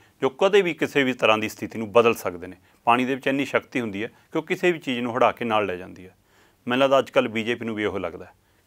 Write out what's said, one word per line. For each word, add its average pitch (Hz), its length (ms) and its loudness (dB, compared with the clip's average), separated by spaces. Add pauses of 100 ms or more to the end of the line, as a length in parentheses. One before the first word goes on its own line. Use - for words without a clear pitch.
(220)
ਜੋ 135 80 0
ਕਦੇ 196 320 4
ਵੀ 170 120 -2
ਕਿਸੇ 147 280 0
ਵੀ 127 100 0
ਤਰ੍ਹਾਂ 110 260 2
ਦੀ 110 100 -4
ਸਥਿਤੀ - 300 -10
ਨੂੰ 110 140 -8
ਬਦਲ 117 220 6
ਸਕਦੇ 90 320 -8
ਨੇ। 90 100 -16 (280)
ਪਾਣੀ 120 200 4
ਦੇ 127 100 -2
ਵਿੱਚ - 120 -6
ਇੰਨੀ 139 180 0
ਸ਼ਕਤੀ - 360 -4
ਹੁੰਦੀ 104 220 -6
ਹੈ 113 60 -8 (240)
ਕਿ - 60 -4
ਉਹ - 40 -2
ਕਿਸੇ 180 300 0
ਵੀ 160 60 -6
ਚੀਜ਼ 127 220 -4
ਨੂੰ 123 180 -4
ਹੜਾ 117 140 4
ਕੇ - 120 -8
ਨਾਲ 110 220 0
ਲੈ 90 100 -6
ਜਾਂਦੀ 90 300 -16
ਹੈ। 92 100 -20 (520)
ਮੈਨੂੰ 123 140 0
ਲੱਗਦਾ 139 160 4
ਅੱਜ 123 120 -2
ਕੱਲ੍ਹ 127 180 2
ਬੀਜੇਪੀ 120 380 -4
ਨੂੰ 113 80 -6
ਵੀ 104 80 -4
ਇਹੋ 98 160 -2
ਲੱਗਦਾ 87 260 -8
ਹੈ - 60 -20 (360)